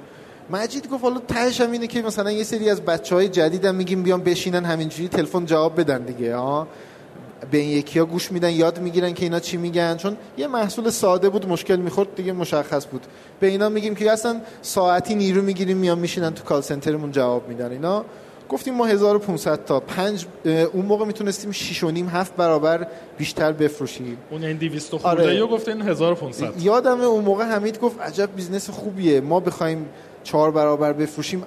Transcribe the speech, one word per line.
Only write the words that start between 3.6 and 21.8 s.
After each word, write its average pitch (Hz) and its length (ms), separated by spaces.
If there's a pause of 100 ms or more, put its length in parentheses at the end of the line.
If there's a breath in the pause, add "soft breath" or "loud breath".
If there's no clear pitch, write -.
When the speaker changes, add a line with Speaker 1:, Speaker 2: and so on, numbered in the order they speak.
Speaker 1:
می‌گیم 185 280
بیان 185 200
بشینن، 180 420
همینجوری 160 440
تلفن 175 380
جواب 160 340
بدن 139 220
دیگه، 120 340
ها، 139 300 (840 loud breath)
به 147 80
این 147 120
یکی‌ها 147 340
گوش 170 280
می‌دن، 175 180
یاد 165 300
می‌گیرن 175 340
که 175 100
اینا 170 160
چی 170 160
می‌گن." 170 400
چون 202 200 (200 loud breath)
یه 277 100
محصول 233 440
ساده 190 380
بود، 190 200
مشکل 180 280
می‌خورد 185 380
دیگه، 185 180
مشخص 156 540
بود. 127 200 (340 loud breath)
به 196 60
اینا 196 220
می‌گیم 214 260
که 214 180
اصلاً 233 280 (220 loud breath)
ساعتی 180 520
نیرو 196 280
می‌گیریم، 190 340
میان 180 220
می‌شینن 175 360
تو - 100
کال 147 160
سنترمون 147 520
جواب 123 360
می‌دن 120 220
اینا. 170 340 (440 loud breath)
گفتیم 262 260
ما 240 120
هزار 208 300
و - 20
پونصد 165 460
تا 135 160
پنج، 190 460 (180)
اه، 160 80 (100)
اون 185 240
موقع 208 180
می‌تونستیم 208 460
شش - 340